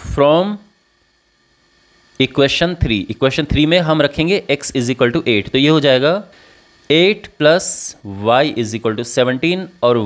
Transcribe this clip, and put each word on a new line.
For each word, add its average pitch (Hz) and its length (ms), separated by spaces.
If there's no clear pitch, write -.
from 165 480
इक्वेशन 143 560
थ्री, 113 240
इक्वेशन 135 360
थ्री 151 200
में 170 140
हम 156 220
रखेंगे 160 500
x - 220
is 123 180
equal 123 240
to - 80
eight, 104 280
तो 131 60
ये 143 120
हो 156 100
जाएगा 143 440
एट 185 440
plus 156 380
y 123 180
is 110 200
equal 110 220
to 120 100
seventeen 135 580
और 120 220